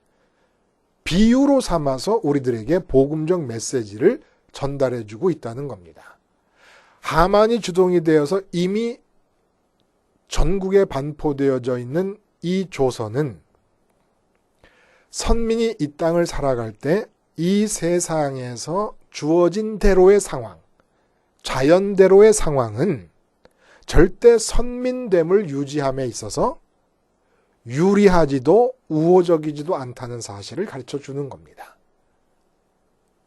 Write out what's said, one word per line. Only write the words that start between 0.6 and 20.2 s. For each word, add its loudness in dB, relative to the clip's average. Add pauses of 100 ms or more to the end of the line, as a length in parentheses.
비유로 2
삼아서 -2
우리들에게 -2
복음적 0
메시지를 -2 (300)
전달해주고 -6
있다는 -10
겁니다. -20 (840)
하만이 2
주동이 0
되어서 0 (100)
이미 -4 (1300)
전국에 2
반포되어져 -4
있는 -6 (240)
이 -4
조서는 -4 (1700)
선민이 0
이 -4
땅을 0
살아갈 -4
때 -4 (300)
이 0
세상에서 -6 (120)
주어진 0
대로의 6